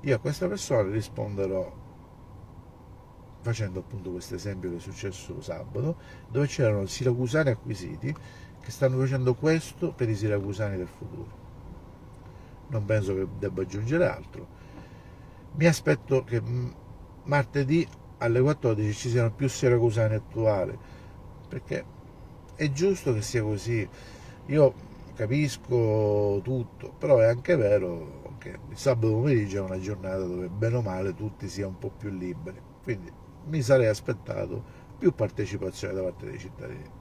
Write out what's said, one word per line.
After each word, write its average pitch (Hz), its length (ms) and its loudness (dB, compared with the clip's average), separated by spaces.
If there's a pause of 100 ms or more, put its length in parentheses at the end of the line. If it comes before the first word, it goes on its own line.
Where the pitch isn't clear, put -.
io 139 140 2
a 107 40 -2
questa 170 300 -2
persona 120 420 0
risponderò 101 800 -2 (1700)
facendo 107 400 -2
appunto 92 320 -8
questo 87 240 -8
esempio 92 340 -6
che 87 60 -6
è 85 60 -8
successo - 580 -8
sabato, 131 560 -4 (320)
dove 135 200 2
c'erano 104 400 2
siracusani 127 640 2
acquisiti 107 600 -6 (460)
che - 120 -12
stanno 131 280 2
facendo 127 340 4
questo 160 600 2
per 117 160 0
i 110 60 2
siracusani 101 600 0
del 90 120 -4
futuro. - 560 -12 (1200)
Non 110 160 -2
penso 101 320 2
che 95 100 0 (140)
debba 95 220 -2
aggiungere 110 480 2
altro. - 360 -8 (1080)
Mi 151 140 6
aspetto 139 580 4
che, 117 160 0
mm, 123 280 -4 (540)
martedì 143 640 2 (300)
alle 117 240 4
quattordici 110 500 4
ci 120 180 -4
siano 117 220 4
più 139 160 0
siracusani 117 680 4
attuali, 107 640 2 (680)
perché - 380 -6 (680)
è 151 160 0
giusto 160 420 2
che 104 80 2
sia 117 200 0
così. 107 460 0 (600)
Io 143 260 6 (420)
capisco 110 1300 2
tutto, 123 540 -6
però 139 220 6
è 113 80 8
anche 120 280 4
vero 87 840 2
che - 220 -14 (100)
il - 80 -12
sabato 113 360 4
pomeriggio 110 440 4
è 98 40 0
una 92 180 -4
giornata 95 400 -4
dove 90 300 -4
bene 113 260 0
o 123 60 2
male 92 340 -2
tutti 104 320 -8
si 92 140 -6
è 98 40 -2
un 92 120 -8
po' 101 120 -6
più 104 200 -10
liberi, 90 520 -8 (220)
quindi 101 280 -6 (340)
mi 151 160 0
sarei 123 260 6
aspettato - 960 -4 (140)
più - 160 4
partecipazione 98 800 -4
da 95 80 -2
parte 92 240 -6
dei - 140 -10
cittadini. - 500 -12 (120)